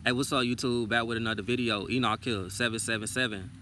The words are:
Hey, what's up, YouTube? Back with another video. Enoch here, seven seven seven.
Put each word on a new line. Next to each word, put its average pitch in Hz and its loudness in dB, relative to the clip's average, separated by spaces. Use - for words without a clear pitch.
Hey, 123 4
what's 131 0
up, 131 4
YouTube? 120 0
Back 117 2
with 117 -2
another 110 0
video. 117 0
Enoch 117 2
here, 98 -2
seven 113 0
seven 110 -2
seven. 107 -2